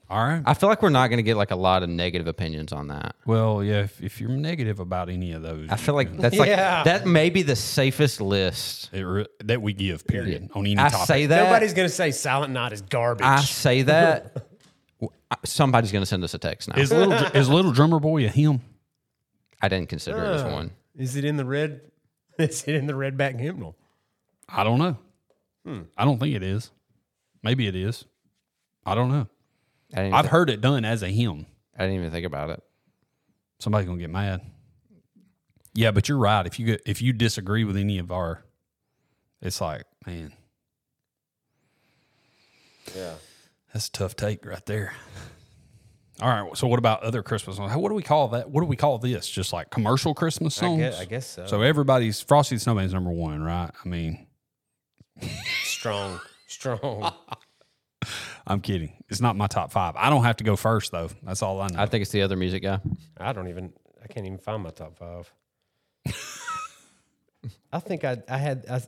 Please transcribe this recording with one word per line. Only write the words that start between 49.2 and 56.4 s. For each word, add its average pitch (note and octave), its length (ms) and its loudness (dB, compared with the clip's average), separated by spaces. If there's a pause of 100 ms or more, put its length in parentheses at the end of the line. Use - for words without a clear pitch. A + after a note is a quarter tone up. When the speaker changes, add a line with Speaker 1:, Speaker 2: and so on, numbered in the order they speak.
Speaker 1:
Just, - 240 -4
like, E2+ 180 -8
commercial B2+ 440 0
Christmas D#3+ 480 -4
Speaker 3:
I F3 140 0
guess, D#3 200 0
Speaker 1:
songs? F#2 60 -10
Speaker 3:
I - 60 -8
guess A#2+ 180 -8
so. F2+ 200 -14
Speaker 1:
So G#2 160 0
everybody's, C3 580 2
Frosty C#3+ 360 4
the G#2+ 40 -2
Snowman's F#2+ 320 0
number F#2 180 -2
one, D#2+ 320 -4
right? E2+ 280 -2 (120)
I - 60 -10
mean, E2+ 380 -6 (1400)
Speaker 3:
Strong. G2 560 -4 (140)
<laughs> - 140 -20